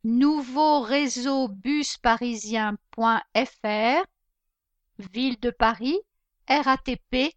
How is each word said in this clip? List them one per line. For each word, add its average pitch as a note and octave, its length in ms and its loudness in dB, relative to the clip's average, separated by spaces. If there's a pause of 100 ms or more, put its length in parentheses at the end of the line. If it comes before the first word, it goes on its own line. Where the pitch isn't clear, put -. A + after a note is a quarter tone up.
Nouveau C#4 760 2
réseau C4 640 0
busparisien A3+ 1300 -2 (140)
point A3+ 300 2 (140)
F B3+ 280 0
R, A3+ 400 0 (960)
Ville A3 420 -4
de A#3+ 100 -2
Paris, A#3 500 0 (500)
R C#4 180 2
A C4+ 100 4
T B3 200 -6 (120)
P C4+ 280 0